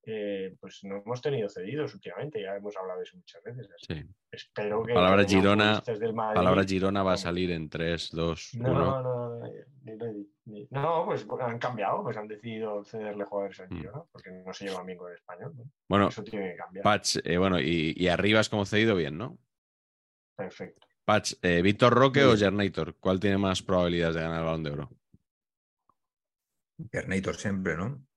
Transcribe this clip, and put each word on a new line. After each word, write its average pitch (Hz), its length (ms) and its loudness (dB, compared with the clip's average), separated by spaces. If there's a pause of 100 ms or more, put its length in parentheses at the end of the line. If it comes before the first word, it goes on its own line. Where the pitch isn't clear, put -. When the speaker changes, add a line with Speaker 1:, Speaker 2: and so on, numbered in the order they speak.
Speaker 1:
Eh, 101 560 -6
pues 95 220 -18
no 98 160 -10
hemos 113 240 -8
tenido 135 260 -2
cedidos 135 460 -6
últimamente, 107 480 -10
ya 98 140 -6
hemos 101 200 -10
hablado 92 220 -8
de 90 80 -8
eso 92 120 -20
muchas - 260 -20
veces, 120 260 -14
así - 160 -20 (160)
Speaker 2:
Sí. - 80 -18 (220)
Speaker 1:
espero 107 520 -4
que 117 120 0
Speaker 2:
Palabra 92 220 8
Speaker 1:
vengan 101 120 6
Speaker 2:
Girona, 98 360 6
Speaker 1:
futbolistas 107 340 0
del 110 160 -2
Madrid. 110 220 -2
Speaker 2:
palabra 92 260 6
Girona 95 400 2
va 92 80 4
a - 20 4
Speaker 1:
Vamos. 90 80 0
Speaker 2:
salir 87 300 -2
en 80 180 -4
tres, 82 420 -4
dos, 82 440 -2
Speaker 1:
No, 120 160 -2
Speaker 2:
uno. 131 320 2
Speaker 1:
no, 120 380 -6
no, 117 60 -12 (360)
ni 113 120 -14
lo 113 120 -10
he 107 60 -8
di-, 101 180 -12 (140)
ni, 104 260 -16
no, 160 340 -2
pues 156 220 -4 (120)
han 120 200 -6
cambiado, 123 420 -4
pues 117 160 -6
han 107 100 -10
decidido 107 560 -8
cederle 104 420 -8
jugadores 101 340 -6
al 92 100 -18
Speaker 2:
Mm. 90 80 -10
Speaker 1:
Girona, 107 340 -12
porque - 200 -20 (120)
no 92 80 -12
se 101 140 -12
llevan 92 220 -8
bien 90 100 -12
con 87 140 -14
el 87 60 -18
Español, 90 380 -16
¿no? 120 160 -18 (160)
Speaker 2:
Bueno, 98 200 2
Speaker 1:
Eso - 160 -6
tiene 98 300 -8
que - 40 -14
cambiar. 90 260 -14
Speaker 2:
Patch, - 400 2
eh, 85 140 0
bueno, 92 220 4
y, 80 360 2
y 90 120 0
Arribas 101 420 4
como 101 160 0
cedido, 107 300 2
bien, 78 240 -2
¿no? 135 180 -10 (1000)
Speaker 1:
Perfecto. - 520 -14 (180)
Speaker 2:
Patch, 104 280 2 (100)
eh, 87 180 6
¿Víctor 107 320 6
Roque 135 280 6
Speaker 3:
Muy 135 80 8
Speaker 2:
o 113 60 8
Speaker 3:
bien. 104 40 2
Speaker 2:
Gernator? 95 600 0
¿Cuál 95 200 2
tiene 98 180 2
más 95 240 2
probabilidades 87 540 2
de 82 60 -2
ganar 82 180 -4
el 82 60 -2
Balón 80 180 -2
de 73 80 -4
Oro? 73 180 -8 (2000)
Speaker 3:
Gernator 95 440 -4
siempre, 92 420 -4
¿no? 123 260 -6 (140)